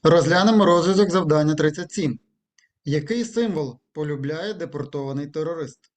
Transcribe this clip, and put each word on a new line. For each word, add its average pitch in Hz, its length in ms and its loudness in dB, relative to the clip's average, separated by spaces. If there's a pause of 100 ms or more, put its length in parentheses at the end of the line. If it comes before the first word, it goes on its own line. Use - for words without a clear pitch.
розглянемо 180 600 4
розв'язок 180 460 4
завдання 151 440 2
тридцять 156 380 -2
сім. 151 280 -4 (640)
Який 156 400 -4
символ 175 560 -4 (120)
полюбляє 151 640 -6
депортований 143 720 -8
терорист? 156 720 -8